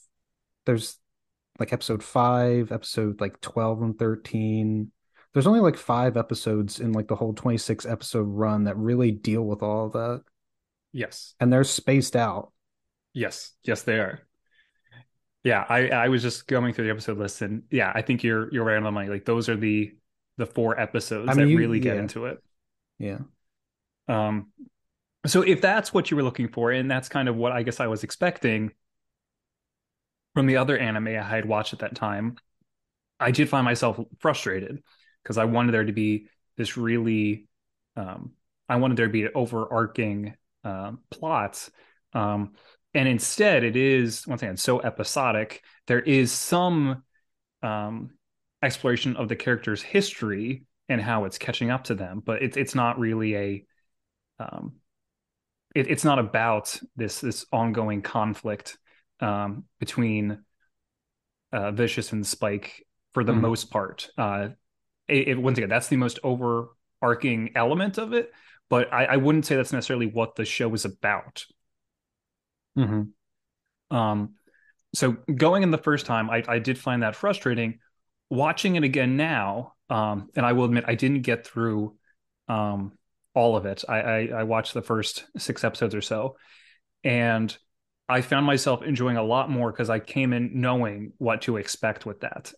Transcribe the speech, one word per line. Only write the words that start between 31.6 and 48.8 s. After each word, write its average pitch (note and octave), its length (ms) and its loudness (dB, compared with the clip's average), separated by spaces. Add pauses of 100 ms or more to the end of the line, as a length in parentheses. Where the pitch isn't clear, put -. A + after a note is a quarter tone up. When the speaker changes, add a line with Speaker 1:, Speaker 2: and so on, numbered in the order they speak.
Speaker 2:
at - 60 -12
that G#2+ 160 -8
time, A2 400 -4 (840)
I B2+ 120 4
did D3 180 4
find C3+ 160 4
myself A#2 340 2 (200)
frustrated A2+ 640 -2 (420)
'cause G#2+ 140 -6
I A2+ 80 4
wanted A#2 280 2
there A2 120 2
to G#2+ 60 -2
be G#2+ 380 -2 (260)
this A#2 220 -6
really, A2+ 720 0 (480)
um, G2 360 -10 (360)
I B2+ 100 2
wanted C3 200 2
there A2+ 100 4
to G#2 40 -2
be A2 120 2
an A2 120 -2
overarching, A2+ 1000 -2 (280)
uh, G2 300 -8 (160)
plot. C#3 580 -4 (460)
Um, G#2 400 -2 (400)
and C3+ 140 4
instead C3+ 560 4
it A2+ 120 2
is, B2+ 520 2
once B2+ 160 -6
again, F#2+ 140 -6
so B2+ 240 2
episodic. A2 800 -2 (240)
There A#2+ 120 4
is C3 320 4
some, D#3+ 720 0 (600)
um, A2 480 -6 (500)
exploration B2+ 560 0